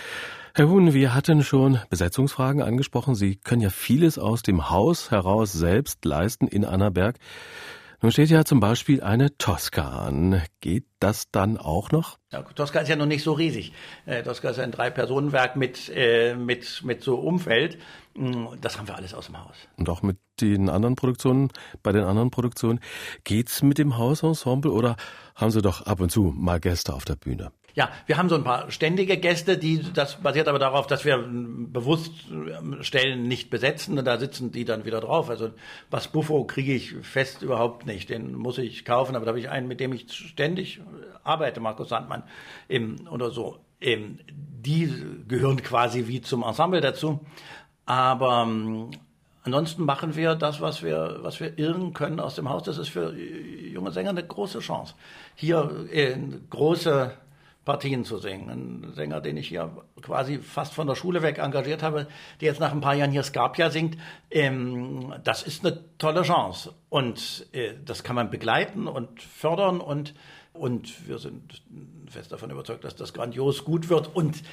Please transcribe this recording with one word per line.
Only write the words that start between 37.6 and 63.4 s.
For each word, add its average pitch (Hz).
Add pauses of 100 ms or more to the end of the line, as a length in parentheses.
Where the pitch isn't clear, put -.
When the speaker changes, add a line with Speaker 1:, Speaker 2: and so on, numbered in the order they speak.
Speaker 2:
nicht, 104
den 123
muss 120
ich 120
kaufen, 127
aber 113
da 113
habe 117
ich 127
einen, 135
mit 127
dem 131
ich 117
ständig - (420)
arbeite, 143
Markus 110
Sandmann, 120 (480)
ähm, 117 (140)
oder 120
so. - (200)
Ähm, 107 (100)
die 143 (380)
gehören 127
quasi 120
wie 123
zum 117
Ensemble 156
dazu, 143 (640)
aber, 127
ähm, 110 (520)
ansonsten 156
machen 151
wir 160
das, 151
was 156
wir, -
was -
wir 160
irgend 175
können 147
aus 160
dem -
Haus. -
Das -
ist -
für 85
junge -
Sänger 185
eine 175
große 196
Chance, - (400)
hier, 156
äh, 135 (320)
große 139 (520)
Partien 139
zu 110
singen. 95
Ein 62
Sänger, 76
den 73
ich 73
hier 82 (280)
quasi 135
fast -
von 156
der 135
Schule 175
weg 151
engagiert 143
habe, 151 (340)
der 151
jetzt 147
nach 151
ein 147
paar 143
Jahren 143
hier 139
Scarpia 127